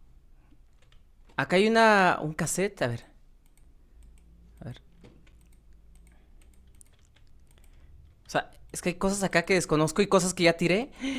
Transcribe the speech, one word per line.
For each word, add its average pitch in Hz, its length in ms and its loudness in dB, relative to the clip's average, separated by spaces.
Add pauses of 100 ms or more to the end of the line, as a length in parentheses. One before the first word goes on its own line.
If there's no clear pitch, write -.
(1400)
Acá 139 200 -2
hay 196 100 4
una, 214 560 4
un 156 100 -6
cassette, 180 480 -4
a 139 60 -2
ver. 120 180 -6 (1600)
A - 40 -18
ver. 123 180 -16 (3500)
O - 40 -20
sea, - 200 -4 (220)
es - 80 -12
que - 80 -6
hay 175 60 -4
cosas 196 280 -4
acá 170 220 0
que 196 80 -2
desconozco 156 480 0
y 202 60 2
cosas 185 260 2
que 175 120 -2
ya 165 120 4
tiré. 175 360 -2 (260)